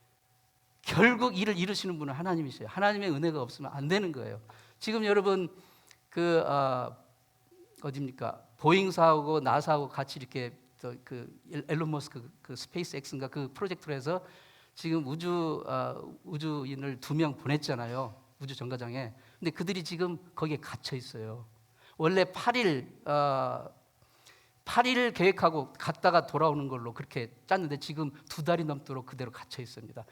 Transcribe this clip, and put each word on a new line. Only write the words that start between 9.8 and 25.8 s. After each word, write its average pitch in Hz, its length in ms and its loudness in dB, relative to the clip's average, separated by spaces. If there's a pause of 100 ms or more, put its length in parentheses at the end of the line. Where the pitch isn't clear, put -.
같이 139 300 -8
이렇게 123 380 -8 (240)
또 247 120 -8 (120)
그 123 340 -14 (100)
엘-, 147 200 -6
앨런 156 220 0
머스크 135 380 -8 (120)
그 127 160 -14
스페이스X인가 139 720 -8
그 131 240 -6
프로젝트로 180 400 -6
해서 147 280 -2 (540)
지금 160 320 -2
우주, 165 580 -2
아, 127 300 -4 (300)
우주인을 139 760 -6
두 - 140 -6
명 151 240 2
보냈잖아요. 127 880 -2 (160)
우주 135 160 -12
정거장에. 123 580 -8 (260)
근데 170 120 -2
그들이 180 320 -4
지금 175 340 -4 (180)
거기에 151 220 -2
갇혀 - 380 -10
있어요. 117 500 -10 (520)
원래 175 280 6
팔 240 320 0
일, 160 360 2 (120)
아, 135 640 0 (960)
팔 247 200 6
일 247 280 4
계획하고 175 600 4
갔다가 - 540 4